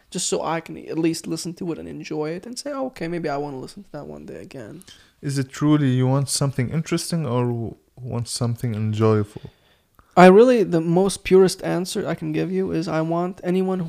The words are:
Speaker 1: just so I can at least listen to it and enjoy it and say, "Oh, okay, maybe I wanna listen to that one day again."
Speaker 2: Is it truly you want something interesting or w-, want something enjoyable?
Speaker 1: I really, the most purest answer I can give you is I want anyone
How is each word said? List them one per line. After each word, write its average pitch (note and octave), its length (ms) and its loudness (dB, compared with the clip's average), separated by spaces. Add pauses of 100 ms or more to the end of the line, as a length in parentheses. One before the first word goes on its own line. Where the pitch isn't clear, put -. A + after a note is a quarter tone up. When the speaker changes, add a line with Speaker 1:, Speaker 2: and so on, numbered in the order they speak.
(100)
Speaker 1:
just F3+ 180 -6
so - 140 -2
I D#3 180 -4
can E3 160 -16 (120)
at D3 100 -6
least E3 280 -2
listen E3 280 -8
to F3 180 -8
it D#3 60 -8
and E3 100 -14
enjoy D3+ 420 -8
it F3 160 -10
and A#3+ 120 -12
say, C#4+ 140 -10
"Oh, C4+ 140 -6
okay, A3 220 -10
maybe E3+ 220 -6
I C#3+ 80 -4
wanna C#3+ 200 -8
listen D3 260 -16
to - 80 -20
that D3 140 -12
one D3+ 200 -16
day C3 220 -14
again." C3+ 340 -16 (400)
Speaker 2:
Is C#3 160 -4
it C3 120 -4
truly D3 400 2
you B2+ 160 2
want C3+ 220 0
something C3+ 420 -2
interesting E3 560 -4
or B2 200 0
w-, A#2 300 -6 (200)
want B2 320 -8
something A#2 460 -4
enjoyable? G#2+ 760 0 (640)
Speaker 1:
I F3+ 100 12
really, A3+ 360 10
the E3+ 200 2
most F3 420 2
purest F#3 400 6
answer F3 420 -4
I E3 80 -2
can D#3+ 180 -6
give D#3+ 200 -2
you F#3+ 180 -2
is E3 160 -2
I D#3+ 140 -2
want E3+ 420 -2
anyone F#3 460 0